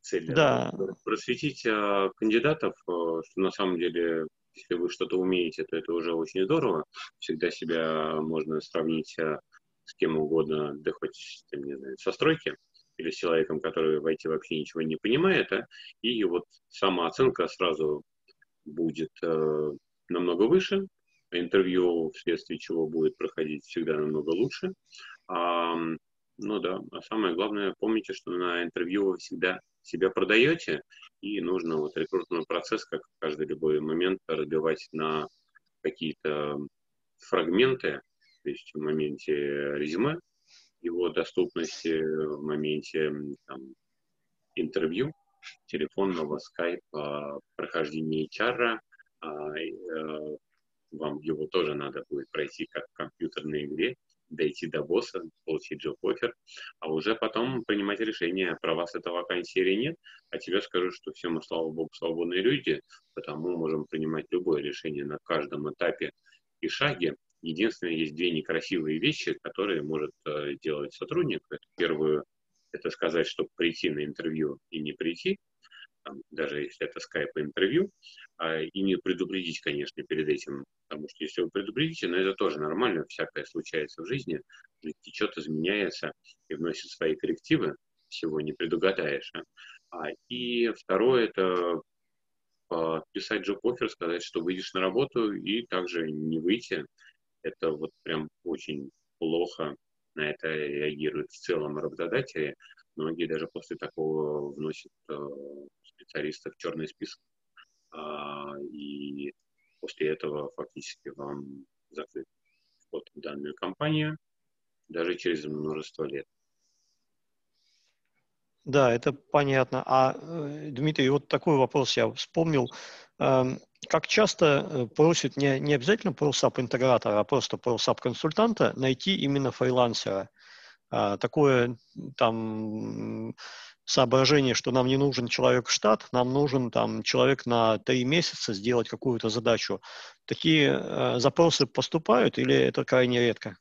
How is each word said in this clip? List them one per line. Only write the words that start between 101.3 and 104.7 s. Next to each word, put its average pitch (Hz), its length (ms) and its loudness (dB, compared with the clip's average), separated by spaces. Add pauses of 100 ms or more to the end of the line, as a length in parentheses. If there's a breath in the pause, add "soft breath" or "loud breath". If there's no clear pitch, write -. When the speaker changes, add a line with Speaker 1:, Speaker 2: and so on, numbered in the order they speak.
Speaker 1:
в - 100 -20
целом 76 380 -2
работодатели. 80 760 -4 (420 soft breath)
Многие 80 300 -2
даже 80 260 -4
после - 240 -10
такого 76 800 -4
вносят, 76 380 -8 (180)